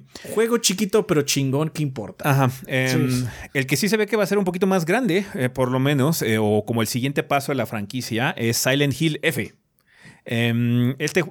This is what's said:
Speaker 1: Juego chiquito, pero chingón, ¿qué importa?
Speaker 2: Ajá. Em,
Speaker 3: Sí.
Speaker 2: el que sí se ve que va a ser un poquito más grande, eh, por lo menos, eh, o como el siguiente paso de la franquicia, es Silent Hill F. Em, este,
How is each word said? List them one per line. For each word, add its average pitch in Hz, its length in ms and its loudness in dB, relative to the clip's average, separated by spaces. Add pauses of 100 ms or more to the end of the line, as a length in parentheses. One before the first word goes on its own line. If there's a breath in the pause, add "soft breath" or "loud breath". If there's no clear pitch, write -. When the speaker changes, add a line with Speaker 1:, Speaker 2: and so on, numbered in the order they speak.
(320 loud breath)
Speaker 1:
Juego 226 260 2
chiquito, 208 480 0
pero 151 160 2
chingón, 139 460 0
¿qué 151 140 -6
importa? 131 480 -6
Speaker 2:
Ajá. 135 200 4 (160)
Em, 127 440 0
Speaker 3:
Sí. 127 140 0 (280 loud breath)
Speaker 2:
el 131 140 -2
que 143 100 0
sí 214 140 2
se 220 80 2
ve 208 80 2
que 214 100 -2
va 208 60 2
a 180 40 2
ser 202 120 0
un 202 60 2
poquito 180 220 0
más 190 200 2
grande, 196 480 2
eh, 127 160 0
por 127 200 -2
lo 131 80 0
menos, 143 440 2
eh, 110 180 2
o 107 260 2
como 113 140 0
el 110 80 0
siguiente 139 340 -2
paso 143 300 -2
de 135 40 -2
la 123 100 -2
franquicia, 117 640 -4
es 117 260 0
Silent 139 440 0
Hill 160 220 0
F. 127 320 -2 (680 soft breath)
Em, 120 760 0
este, 151 320 0